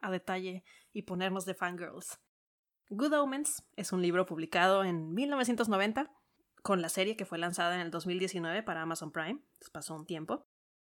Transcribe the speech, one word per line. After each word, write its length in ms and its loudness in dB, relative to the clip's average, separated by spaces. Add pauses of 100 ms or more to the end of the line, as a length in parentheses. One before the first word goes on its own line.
a 80 -4
detalle 540 -4 (280)
y 120 -6
ponernos 420 -2
de 80 -4
fangirls. 640 -6 (720)
Good 240 2
Omens 500 0 (120)
es 160 -6
un 100 2
libro 240 4
publicado 580 4
en 300 0
mil 160 0
novecientos 400 2
noventa 420 2 (520)
con 180 4
la 80 -2
serie 260 0
que 100 -6
fue 120 -6
lanzada 380 2
en 60 0
el 100 -4
dos 160 -4
mil 100 0
diecinueve 460 -2
para 180 -2
Amazon 300 -4
Prime, 320 -4 (160)
pues 100 -20
pasó 260 -10
un 120 -12
tiempo, 400 -6 (420)